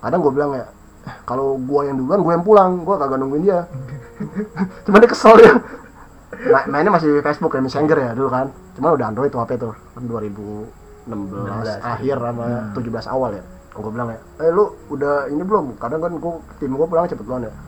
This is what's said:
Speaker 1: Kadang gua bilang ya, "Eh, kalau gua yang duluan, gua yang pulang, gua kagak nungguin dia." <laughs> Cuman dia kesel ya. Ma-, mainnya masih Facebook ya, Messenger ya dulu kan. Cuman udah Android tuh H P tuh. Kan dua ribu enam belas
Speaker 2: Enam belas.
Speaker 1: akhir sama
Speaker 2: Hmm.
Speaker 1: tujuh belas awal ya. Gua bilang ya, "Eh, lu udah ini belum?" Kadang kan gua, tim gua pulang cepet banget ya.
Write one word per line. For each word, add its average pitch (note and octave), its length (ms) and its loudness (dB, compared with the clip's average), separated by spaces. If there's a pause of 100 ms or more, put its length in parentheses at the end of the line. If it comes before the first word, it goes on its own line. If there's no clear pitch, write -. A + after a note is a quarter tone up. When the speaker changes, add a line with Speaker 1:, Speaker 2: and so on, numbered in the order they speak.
Speaker 1:
Kadang C3+ 200 -2
gua D3 140 2
bilang C#3+ 200 0
ya, A#2+ 120 -8 (400)
"Eh, - 160 -14
kalau C3+ 340 -2
gua C#3+ 300 0
yang C3+ 160 -2
duluan, D3+ 160 2
gua E3+ 160 2
yang E3+ 80 0
pulang, G3 280 6 (120)
gua F3+ 160 0
kagak C3+ 200 -2
nungguin C3+ 240 -2
dia." F#3 200 2 (560)
<laughs> G3 640 -8
Cuman G3+ 140 6
dia A#3 120 8
kesel A3+ 280 8
ya. A3+ 160 10 (960)
Ma-, - 160 4
mainnya D3 240 2
masih D#3 320 2
Facebook D3 320 -2
ya, C3 80 0
Messenger C#3+ 340 0
ya C3 140 -2
dulu B2+ 160 -4
kan. B2+ 240 -2 (240)
Cuman D3 240 0
udah A#2+ 80 -4
Android A#2 240 -2
tuh C3 80 -8
H A#2 80 -4
P B2+ 80 -4
tuh. A#2 160 -6 (240)
Kan B2 100 -16
dua A#2 140 -6
ribu G#2 480 -10 (400)
enam G2+ 240 -10
belas G2+ 160 -10
Speaker 2:
Enam G2+ 160 -8
belas. G#2+ 180 -6
Speaker 1:
akhir A#2+ 380 -4
sama A#2+ 240 -6
Speaker 2:
Hmm. A#2+ 320 -6
Speaker 1:
tujuh A#2+ 160 -6
belas A2 160 -8
awal B2 260 -2
ya. F#2+ 120 -12 (260)
Gua G#2 180 -12
bilang A#2 220 -8
ya, A2+ 80 -12 (240)
"Eh, E3 80 4
lu F3 140 4 (260)
udah C#3+ 400 -2
ini D3 100 -4
belum?" F3 380 -2
Kadang D3 240 -6
kan F3 160 -4
gua, E3 240 -8 (160)
tim C3 160 -4
gua D3 100 0
pulang E3 220 0
cepet G#2+ 180 -8
banget A#2+ 240 -8
ya. G#2+ 40 -14 (160)